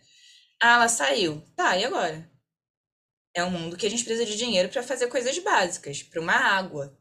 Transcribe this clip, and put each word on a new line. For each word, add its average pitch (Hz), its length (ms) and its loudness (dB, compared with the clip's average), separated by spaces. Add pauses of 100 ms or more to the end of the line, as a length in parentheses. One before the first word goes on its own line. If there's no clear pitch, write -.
(600)
Ah, 233 140 8
ela 233 140 6
saiu. 226 520 0 (140)
Tá, 269 220 2
e 202 80 0
agora? 175 440 -4 (1080)
É 175 80 -2
um 185 80 -2
mundo 170 260 -6
que 226 80 -2
a 202 40 2
gente 233 140 -2
precisa 226 220 -2
de 208 120 -6
dinheiro 208 320 0
pra 254 120 -4
fazer 247 260 -2
coisas 254 320 -2
básicas, 208 640 -2
pra - 180 -6
uma 175 120 0
água, 190 680 0